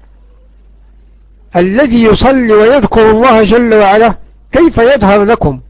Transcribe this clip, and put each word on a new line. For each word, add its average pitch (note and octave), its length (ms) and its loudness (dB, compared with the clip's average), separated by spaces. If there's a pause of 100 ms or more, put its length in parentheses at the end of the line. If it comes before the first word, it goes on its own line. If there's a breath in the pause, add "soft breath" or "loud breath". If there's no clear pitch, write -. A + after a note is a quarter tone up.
(1600)
"الذي A3+ 480 0
يصلي A#3 500 0
ويذكر A3 580 2
الله A3 320 2
جل A3+ 300 0
وعلا G#3+ 420 0 (360)
كيف D#4 260 0
يظهر G#3 460 0
لكم؟ E3 360 -4 (100)